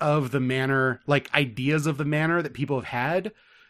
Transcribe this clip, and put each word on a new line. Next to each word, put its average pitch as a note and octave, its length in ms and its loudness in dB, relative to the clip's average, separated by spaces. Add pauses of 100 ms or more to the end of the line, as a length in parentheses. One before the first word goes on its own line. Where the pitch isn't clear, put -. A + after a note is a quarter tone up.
of D3 300 2
the C#3 80 0
manor, C3 640 0
like, C#3+ 300 0
ideas C#3+ 500 0
of D#3 120 -2
the D3 80 -4
manor D#3+ 360 0
that D3 140 -8
people C3+ 220 -2
have A2+ 120 -8
had, E3 420 0 (380)